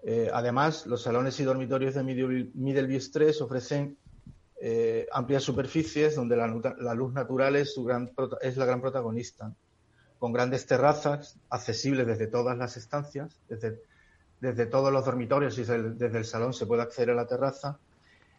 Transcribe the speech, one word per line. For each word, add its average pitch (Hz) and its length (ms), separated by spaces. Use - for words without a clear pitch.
Eh, 113 300
además, 123 540
los 117 140
salones 127 400
y - 20
dormitorios 131 500
de 139 100
Middle, 127 500
Middle 135 340
Views 131 240
tres 151 300
ofrecen, 139 560
eh, 117 500
amplias 135 320
superficies 147 720
donde 120 220
la 117 100
nuta-, 113 320
la 120 140
luz 123 180
natural 131 460
es, 143 160
su 127 100
gran 123 240
prota-, 131 340
es 131 140
la 131 100
gran 123 140
protagonista, 120 720
con 117 160
grandes 127 340
terrazas 143 720
accesibles 123 580
desde 110 200
todas 120 300
las 120 200
estancias, 143 680
desde, 110 340
desde 120 260
todos 135 260
los 131 140
dormitorios 127 520
y 123 40
desde 117 140
el, 113 220
desde 117 200
el 110 80
salón 120 280
se 123 120
puede 117 160
acceder 120 300
a 120 40
la 127 120
terraza, 139 520